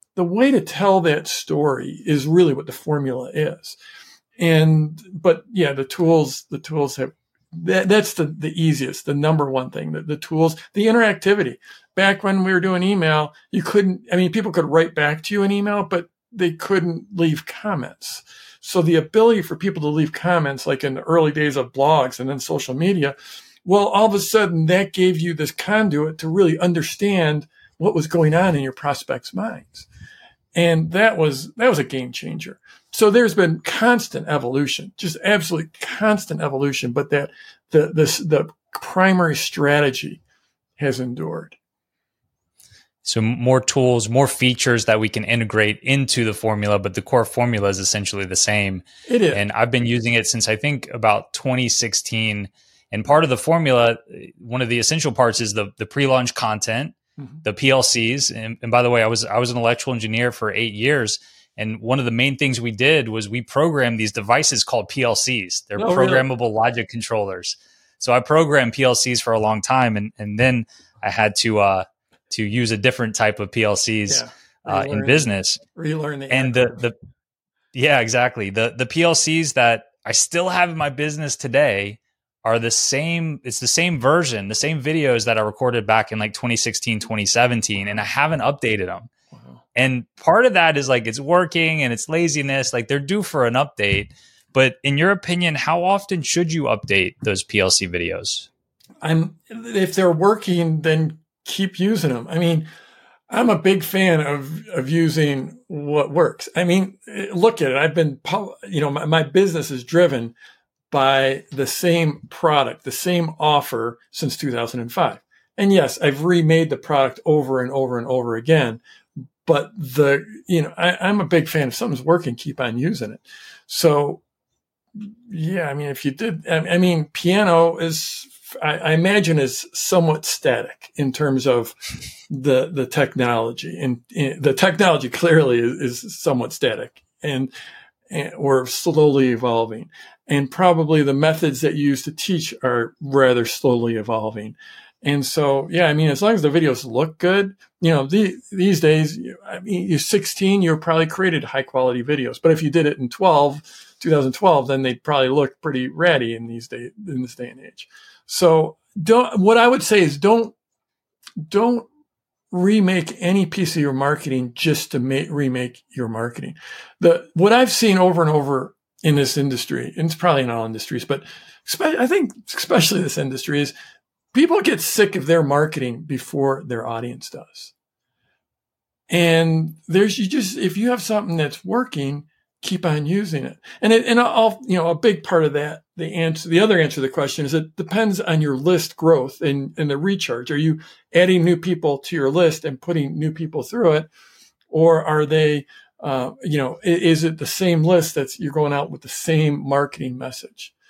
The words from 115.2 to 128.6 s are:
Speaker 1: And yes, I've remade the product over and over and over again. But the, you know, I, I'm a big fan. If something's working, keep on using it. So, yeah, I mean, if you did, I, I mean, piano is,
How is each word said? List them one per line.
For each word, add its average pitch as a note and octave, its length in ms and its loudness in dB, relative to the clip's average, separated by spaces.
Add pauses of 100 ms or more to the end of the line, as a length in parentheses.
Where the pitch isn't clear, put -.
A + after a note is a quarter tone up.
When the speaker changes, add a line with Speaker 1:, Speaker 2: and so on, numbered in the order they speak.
Speaker 1:
And G3+ 120 2
yes, E3+ 300 2
I've C#3+ 240 0
remade E3 460 4
the C3+ 80 -4
product C3+ 480 -2
over C3+ 340 2
and B2 100 -4
over C3 280 -2
and A#2 80 -6
over B2 300 -2
again. A#2+ 440 0 (640)
But D3+ 320 0
the, C#3 480 2 (240)
you E3+ 140 2
know, - 160 -6
I, F3 180 0
I'm G3+ 240 0
a F3 60 -2
big D#3+ 200 2
fan. D3 220 -2
If A#2 60 -8
something's D3 260 -4
working, C#3+ 360 0
keep C3+ 220 -10
on A#2+ 200 -4
using B2 340 -4
it. - 80 -20 (460)
So, - 560 0 (1080)
yeah, F3 400 -4
I C#3 60 -6
mean, D3 140 -6
if C#3 180 -8
you C#3 40 2
did, E3 380 -6
I, E3 120 0
I F3 180 0
mean, F3 340 2
piano E3+ 640 4
is, D#3+ 500 -6 (360)